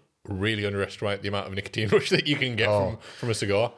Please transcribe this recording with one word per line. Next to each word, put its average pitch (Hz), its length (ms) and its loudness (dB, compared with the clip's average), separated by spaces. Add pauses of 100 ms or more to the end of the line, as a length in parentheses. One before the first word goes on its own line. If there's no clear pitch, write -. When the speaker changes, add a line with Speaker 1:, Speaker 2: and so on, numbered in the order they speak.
(280)
Speaker 1:
really 104 380 0
underestimate 101 560 -2
the 101 60 -4
amount 101 180 -2
of 95 80 -8
nicotine 104 340 -2
<laughs> - 40 2
rush - 180 4
that - 160 2
you 143 100 2
can 123 200 -2
get 110 120 4
Speaker 2:
Oh. 101 220 4
Speaker 1:
from, 110 80 -8 (200)
from 123 120 -2
a 110 40 0
cigar. 104 440 2